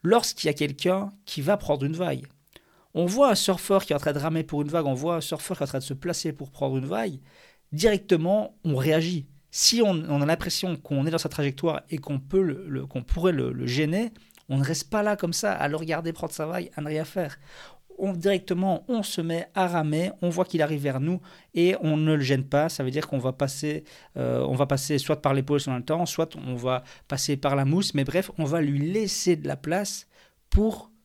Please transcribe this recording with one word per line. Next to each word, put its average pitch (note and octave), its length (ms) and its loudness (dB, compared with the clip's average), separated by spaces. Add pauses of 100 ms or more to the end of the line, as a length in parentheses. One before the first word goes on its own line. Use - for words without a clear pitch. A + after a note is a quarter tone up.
lorsqu'il - 440 2
y D3+ 40 4
a D3 40 -2
quelqu'un F3+ 580 -2 (140)
qui - 160 -8
va G3+ 160 2
prendre C3+ 260 0
une D#3+ 120 -2
vague. D3 280 -4 (720)
On E3 100 2
voit A#3+ 260 6
un G3+ 40 6
surfeur F#3+ 500 2
qui - 80 -2
est C#3+ 40 2
en C#3 40 -2
train D3 140 0
de C#3+ 60 -4
ramer D#3+ 240 0
pour D#3 180 -2
une D3+ 60 -2
vague, D#3 180 0
on C3+ 80 2
voit E3 220 0
un D#3+ 40 -2
surfeur - 380 -6
qui C#3+ 60 0
est - 20 -2
en - 40 -8
train C3+ 100 -4
de C3+ 40 -12
se - 80 -8
placer E3 400 -4
pour C3+ 180 -12
prendre C3+ 280 -2
une C3 80 -4
vague, F#3 320 -4 (540)
directement, G3 920 2
on D3 120 2
réagit. D#3 500 2 (240)
Si - 300 2
on, F3+ 300 4
on C#3+ 100 2
a C#3+ 60 2
l'impression E3 500 -2
qu'on C#3 300 -2
est E3 40 0
dans E3 60 0
sa D#3 140 -2
trajectoire D3 580 -2
et E3 80 -6
qu'on C#3+ 240 -4
peut F#3+ 220 2
le, F3+ 260 -2
le, C3+ 180 -6
qu'on B2+ 160 -8
pourrait F3 300 2
le, B2+ 180 0
le B2+ 160 -4
gêner, D#3 440 0 (400)
on C3+ 80 2
ne C#3 40 4
reste D#3+ 280 -2
pas G#3+ 120 0
là G#3 140 2
comme F#3 160 -2
ça G3+ 200 0
à D3 160 -2
le D3+ 80 -2
regarder D#3+ 360 -4
prendre D#3+ 220 -8
sa D#3+ 100 -4
vague, F3 320 -6
à D3 60 -6
ne D3 40 -4
rien D#3 200 -2
faire. D3+ 320 -6 (580)
On, F#3+ 160 -2
directement, F#3 760 0
on A3+ 140 0
se F#3 200 -4
met E3 320 -2
à F#3 120 2
ramer, E3 440 0 (100)
on F3 80 0
voit F3 160 2
qu'il E3+ 160 0
arrive D3 220 2
vers C3+ 180 0
nous F3 220 0 (320)
et F3 260 4
on D#3 160 2
ne D#3 160 4
le D3 100 4
gêne C3+ 220 2
pas. D3 240 2
Ça C#3+ 160 -4
veut C3 60 0
dire D3 180 -4
qu'on C#3 100 -2
va C3 140 0
passer, D3 520 -4 (340)
euh, B2 280 0
on C3+ 80 0
va C3+ 120 2
passer C#3 320 0
soit D3 240 -2
par C3+ 100 2
l'épaule C#3 300 2
si C#3 80 -4
on - 20 -2
a B2+ 60 -2
le B2 60 -8
temps, E3+ 200 0
soit E3 320 -2
on C3 180 -6
va B2+ 300 -2 (240)
passer C#3 300 -2
par C#3 180 2
la C#3 80 2
mousse. E3 300 2
Mais C#3 100 2
bref, F3 320 -2
on D#3+ 80 -2
va D#3 160 0
lui C#3+ 320 0
laisser G3 420 2
de C#3+ 140 -4
la C3+ 80 -2
place E3 520 -6 (420)
pour - 420 2 (120)